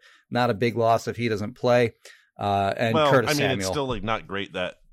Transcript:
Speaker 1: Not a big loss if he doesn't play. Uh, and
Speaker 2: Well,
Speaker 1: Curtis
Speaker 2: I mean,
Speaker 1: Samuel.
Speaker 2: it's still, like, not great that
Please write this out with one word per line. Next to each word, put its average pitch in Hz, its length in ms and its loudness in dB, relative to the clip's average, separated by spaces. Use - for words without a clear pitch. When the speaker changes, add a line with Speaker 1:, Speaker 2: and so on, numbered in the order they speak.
Speaker 1:
Not 120 200 0
a 117 40 2
big 107 220 0
loss 113 320 2
if 113 80 -6
he 117 140 -2
doesn't 107 240 -4
play. 123 400 2
Uh, 98 380 0
and 117 200 0
Speaker 2:
Well, 151 160 4
Speaker 1:
Curtis 127 180 4
Speaker 2:
I 151 40 2
mean, 147 80 0
Speaker 1:
Samuel. 98 180 -2
Speaker 2:
it's 95 80 -2
still, 135 200 -2
like, 117 160 -6
not 107 220 -4
great 98 280 -8
that 92 240 -6